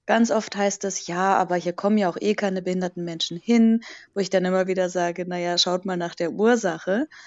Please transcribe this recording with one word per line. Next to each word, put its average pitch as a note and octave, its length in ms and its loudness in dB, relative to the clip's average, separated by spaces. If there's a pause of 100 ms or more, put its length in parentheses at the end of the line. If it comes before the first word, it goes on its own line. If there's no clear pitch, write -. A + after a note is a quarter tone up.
Ganz A3+ 240 4
oft A3 260 -2
heißt G3+ 280 -2
es, - 220 -4
„Ja, F#3 300 2
aber F3+ 200 0
hier F3 180 -4
kommen G#3+ 240 2
ja F#3+ 100 2
auch E3 100 -4
eh G#3 160 0
keine F#3+ 280 -4
behinderten F3+ 420 -4
Menschen E3+ 320 -6
hin“, A3+ 460 4 (320)
wo G3+ 60 -2
ich F#3 100 -2
dann F#3 140 2
immer F#3 220 2
wieder F#3 220 0
sage, F3 380 -2
„Na F3+ 120 -6
ja, F3 200 -2
schaut F3+ 260 0
mal F#3 140 -4
nach F3 160 -6
der E3 180 -4
Ursache.“ G#3 760 0 (180)